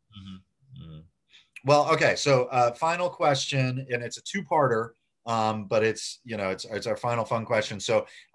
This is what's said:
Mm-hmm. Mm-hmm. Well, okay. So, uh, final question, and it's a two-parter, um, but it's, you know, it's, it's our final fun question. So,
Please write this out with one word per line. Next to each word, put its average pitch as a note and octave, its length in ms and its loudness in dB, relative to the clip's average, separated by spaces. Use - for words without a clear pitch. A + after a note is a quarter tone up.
Mm-hmm. F#2+ 680 -20
Mm-hmm. D#2+ 160 -18
Well, D3 260 6
okay. C#3+ 240 4
So, B2+ 300 4
uh, B2 280 2
final F3 360 0
question, C3+ 840 0
and A#2+ 120 -2
it's A#2+ 140 -10
a - 40 -18
two-parter, C3+ 680 0
um, A2 400 0
but A2 180 2
it's, - 400 -4
you A2+ 140 -10
know, G2 140 -2
it's, F#2+ 140 -8
it's G2+ 200 -8
our A2 100 -2
final A#2 300 -2
fun A2+ 200 -2
question. G#2+ 340 -2
So, G#2+ 260 0